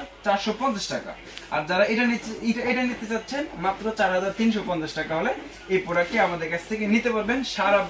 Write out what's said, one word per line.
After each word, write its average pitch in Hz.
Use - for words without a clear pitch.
চারশো 208
পঞ্চাশ 220
টাকা। -
আর 151
যারা 185
এটা 220
নিতে, 233
এটা, 226
এটা 247
নিতে 240
চাচ্ছেন, 233
মাত্র 190
চার 196
হাজার 190
তিনশো 220
পঞ্চাশ 160
টাকা 156
হলে 190
এই 190
প্রোডাক্টটি 175
আমাদের 175
কাছ 170
থেকে 214
নিতে 226
পারবেন। 220
সারা 202